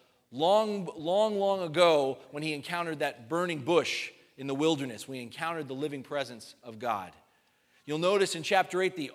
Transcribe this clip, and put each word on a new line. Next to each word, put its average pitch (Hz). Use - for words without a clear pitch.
long, 196
long, 196
long 196
ago 156
when 147
he 156
encountered 165
that 131
burning 165
bush 139
in 135
the 139
wilderness, 139
when 135
he 127
encountered 156
the 135
living 143
presence 123
of 113
God. 104
You'll 147
notice 190
in 165
chapter 185
eight 185
the, 139